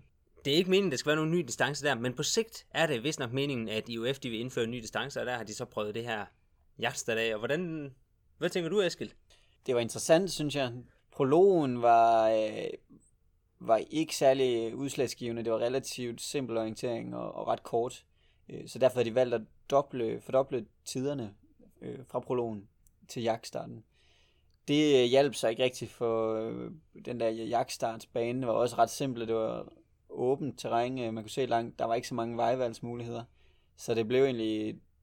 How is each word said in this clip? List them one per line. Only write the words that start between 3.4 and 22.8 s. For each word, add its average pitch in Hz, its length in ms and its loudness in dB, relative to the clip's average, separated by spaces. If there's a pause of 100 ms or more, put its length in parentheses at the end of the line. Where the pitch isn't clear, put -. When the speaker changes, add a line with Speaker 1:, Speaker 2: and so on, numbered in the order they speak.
Speaker 1:
at 110 200 -4
I 113 80 -6
U 120 160 -2
F, - 60 -8
de 123 100 -8
vil 110 100 -4
indføre 123 260 -4
en 113 60 -4
ny 123 100 -8
distance, 117 380 -6
og 113 60 -4
der 123 120 -4
har 110 60 -8
de 104 120 -10
så 123 100 -8
prøvet 107 300 -6
det 117 80 -4
her 110 220 -4 (540)
jagtstart 117 380 -2
af. 113 160 2
Og 107 60 -4
hvordan, 147 540 -4 (440)
hvad 170 120 -2
tænker 170 200 -2
du, 202 120 2
Eskild? 165 280 -2 (560)
Speaker 2:
Det 127 100 0
var 120 60 4
interessant, 165 500 4
synes 147 240 -2
jeg. 127 180 -2 (380)
Prologen 147 720 6
var, 117 480 8
øh, 110 380 0 (920)
var 110 180 4 (120)
ikke 156 260 -2
særlig 127 600 4
udslagsgivende. 123 680 -4
Det 113 100 0
var 110 60 0
relativt 123 600 -4
simpel 120 360 -4
orientering 117 580 -4
og, 117 200 -6
og - 120 -6
ret 113 160 -2
kort. 117 420 -4 (440)
Øh, - 180 -14
så - 120 -14
derfor 123 200 4
har 120 40 4
de 113 120 -2
valgt 123 180 4
at 113 80 0 (280)
doble, 120 520 0
fordoble 131 440 0 (200)
tiderne, 131 480 -4 (480)
øh, 123 260 -10
fra 131 120 -6
prologen 117 480 -4 (400)